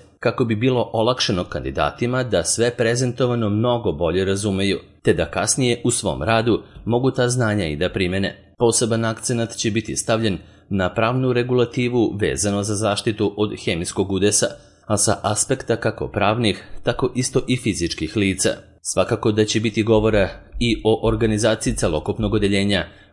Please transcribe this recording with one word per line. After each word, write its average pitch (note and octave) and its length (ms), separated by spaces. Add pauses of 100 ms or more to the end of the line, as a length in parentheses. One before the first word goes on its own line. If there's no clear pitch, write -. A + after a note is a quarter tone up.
(200)
kako B2 260
bi A2+ 100
bilo A#2+ 380
olakšano A2+ 500
kandidatima D#2 800
da G2+ 200
sve A#2 340
prezentovano A#2+ 720
mnogo A2+ 420
bolje E2+ 340
razumeju, G2 540 (220)
te A2+ 120
da E2 180
kasnije A#2 520
u B2 80
svom D#2+ 320
radu A2+ 380 (240)
mogu B2 260
ta B2 180
znanja G#2+ 360
i D2+ 100
da F2 140
primene. F#2+ 680
Poseban A2+ 480
akcenat A2+ 500
će A#2 160
biti G#2+ 240
stavljen A2 420 (320)
na F#2 240
pravnu B2+ 400
regulativu B2 840
vezano G2+ 440
za G#2 120
zaštitu G#2 600
od G#2 140 (140)
hemijskog F#2+ 460
udesa, G2 360 (380)
a G#2+ 120
sa G2+ 260
aspekta A2+ 520
kako - 320
pravnih, G#2 560 (200)
tako - 320
isto B2+ 320
i B2+ 100
fizičkih F2 580
lica. G2 340 (320)
Svakako - 500
da G#2+ 140
će A2 140
biti A2 240
govora G#2+ 460 (300)
i A#2 260
o A2 220
organizaciji A2 680
celokupnog G2 600
odeljenja G2+ 520 (280)